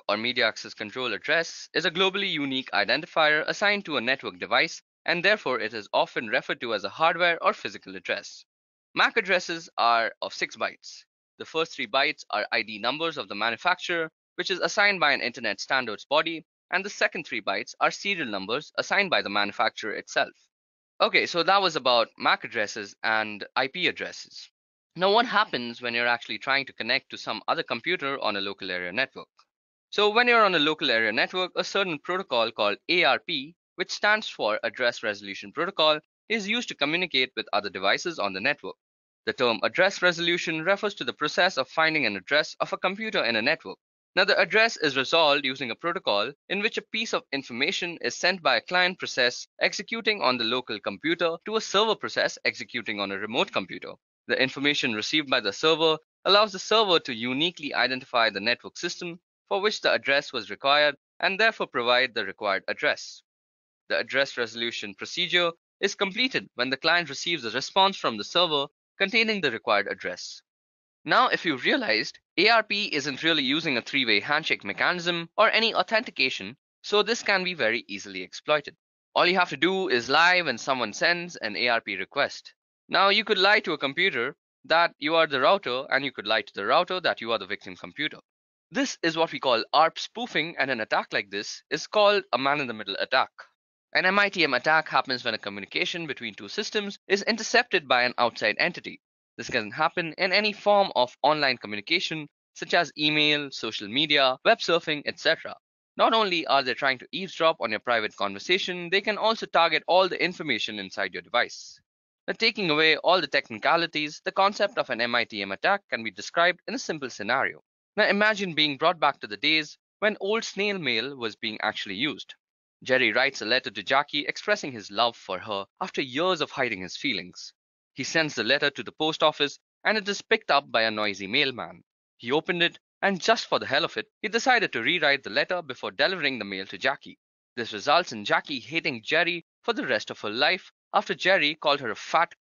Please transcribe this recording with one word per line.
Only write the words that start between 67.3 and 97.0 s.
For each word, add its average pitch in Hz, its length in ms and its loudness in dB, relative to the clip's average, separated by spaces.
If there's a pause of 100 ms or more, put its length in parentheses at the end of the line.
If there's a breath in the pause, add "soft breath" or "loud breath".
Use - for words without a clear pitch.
a 107 60 -4
response 190 460 2
from 120 200 -2
the 101 60 -6
server 156 440 0 (300)
containing 214 440 2
the 143 100 2
required 104 360 0
address. - 540 -8 (640)
Now, 208 240 4
if 214 160 0
you've 135 180 -2
realized, 160 560 0 (180)
A 190 120 4
R 226 140 6
P 208 300 -4
isn't 139 300 -4
really 156 200 2
using 143 340 0
a 110 40 0
three-way 113 380 2
handshake 143 460 -2
mechanism 170 720 -2
or 208 120 6
any 220 240 2
authentication, 147 840 -2 (240)
so 208 200 2
this 220 220 -2
can 190 220 2
be 180 80 -4
very 120 340 0
easily 95 360 -10
exploited. - 520 -2 (400)
All 151 100 4
you 180 120 4
have 180 140 2
to 147 60 -6
do 185 300 2
is 120 220 2
lie 175 320 6
when 135 160 -2
someone 123 340 -2
sends 175 460 -2
an 104 180 -6
A 120 140 0
R 117 100 2
P 101 160 -6
request. - 580 -4 (360)
Now, 180 200 4
you 208 140 4
could 208 140 0
lie 202 240 4
to 180 120 -4
a 147 40 -4
computer 139 580 -2 (300)
that 165 320 2
you 151 180 -2
are 160 120 6
the 143 140 0
router, 139 500 2
and 131 120 2
you 135 80 -4
could 101 160 -10
lie 110 140 2
to - 140 -16
the 101 100 -4
router 175 360 2
that 123 200 -2
you 113 100 -4
are 113 60 2
the 98 80 -8
victim 95 300 -8
computer. 98 420 -8 (540)
This 247 320 -2
is 165 120 0
what 165 160 2
we 143 80 -8
call 120 240 2 (100)
arp 160 260 4
spoofing, 170 580 -4
and 135 140 0
an 113 100 -2
attack 165 320 -2
like 107 160 -2
this 101 400 -8
is - 180 -4
called 208 360 4 (100)
a 120 40 2
man-in-the-middle 123 640 -2
attack. 123 300 2 (640)
An 160 100 2
M 190 140 4
I 202 80 4
T 190 160 0
M 139 100 4
attack 156 360 2
happens 131 340 0
when 117 100 0
a 107 40 -2
communication 156 680 -6
between 120 280 -8
two 101 160 -14
systems 208 580 -6